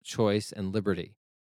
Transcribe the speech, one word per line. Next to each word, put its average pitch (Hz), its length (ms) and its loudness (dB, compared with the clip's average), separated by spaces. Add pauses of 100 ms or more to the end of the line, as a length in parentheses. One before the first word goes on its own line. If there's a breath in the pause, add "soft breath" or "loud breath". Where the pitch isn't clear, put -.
choice 107 480 2
and 95 220 -4
liberty. 98 420 -2 (360)